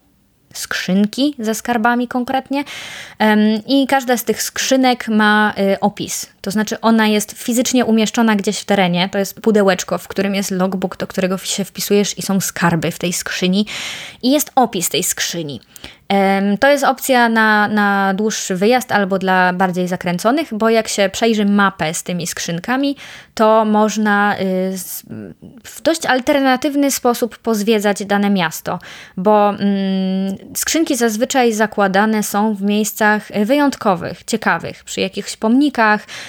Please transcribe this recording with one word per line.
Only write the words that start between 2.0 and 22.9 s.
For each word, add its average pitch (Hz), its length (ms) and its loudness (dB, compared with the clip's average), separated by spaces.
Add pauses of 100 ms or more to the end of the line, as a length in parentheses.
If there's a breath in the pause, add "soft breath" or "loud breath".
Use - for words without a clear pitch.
konkretnie. 269 560 -4 (560 loud breath)
Em, 214 200 4 (280)
i 269 200 2
każda 254 300 2
z - 60 -8
tych - 200 -2
skrzynek 254 640 0
ma, 214 520 4
y, 196 200 0
opis. - 500 -4 (120)
To 196 100 -8
znaczy 214 300 -2
ona 220 260 4
jest 208 240 0
fizycznie 247 540 0
umieszczona 220 500 2
gdzieś 196 240 -2
w - 60 -12
terenie. 185 440 2
To 202 80 -6
jest 196 240 -4
pudełeczko, 190 560 2
w - 100 -16
którym 196 280 -4
jest 196 160 -4
logbook, 185 460 -2
do 190 100 -8
którego 190 300 -2
się - 280 -6
wpisujesz - 520 0
i 180 40 -8
są 190 200 0
skarby 170 500 -2
w - 80 -12
tej 180 140 -4
skrzyni. 190 520 -2 (580 loud breath)
I 247 80 2
jest 294 240 0
opis 226 340 0
tej 156 140 -2
skrzyni. 151 580 -6 (480 loud breath)
Em, 196 480 2
to 277 120 4
jest 277 140 2
opcja 247 460 2
na, 214 380 4
na 202 460 2
dłuższy 208 420 -2
wyjazd 226 360 2
albo 196 280 0
dla 185 340 2
bardziej 180 340 0
zakręconych, 185 680 -2
bo 220 160 0
jak 226 180 2
się 196 220 0
przejrzy 214 360 0
mapę 196 480 2
z - 100 -8
tymi 175 240 -6
skrzynkami, 262 680 -4 (440 loud breath)